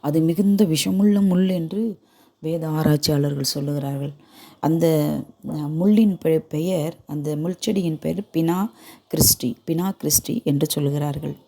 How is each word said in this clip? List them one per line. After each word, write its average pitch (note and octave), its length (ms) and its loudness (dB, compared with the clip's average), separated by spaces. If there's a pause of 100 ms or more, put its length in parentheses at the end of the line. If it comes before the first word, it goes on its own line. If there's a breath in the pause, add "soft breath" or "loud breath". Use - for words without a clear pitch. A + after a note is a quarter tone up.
அது D3+ 200 0
மிகுந்த G3 440 4
விஷமுள்ள F#3+ 600 2
முள் F#3 220 4
என்று F#3 540 -4 (400 soft breath)
வேத D#3+ 260 -4
ஆராய்ச்சியாளர்கள் D3 840 0
சொல்லுகிறார்கள். C#3+ 600 -4 (460 loud breath)
அந்த, E3 240 2 (640)
அ, - 40 -8
முள்ளின் F3 680 2
பெ-, D#3+ 160 2
பெயர், D#3+ 580 -4 (100)
அந்த D3 300 -6
முள்செடியின் F3 640 -2
பெயர் E3 320 -4
பினா E3+ 380 0 (380 loud breath)
கிறிஸ்டி, - 480 0 (100)
பினா F3 280 -2
கிறிஸ்டி D3+ 480 -4
என்று D3 240 0
சொல்லுகிறார்கள். D3 720 -4 (120)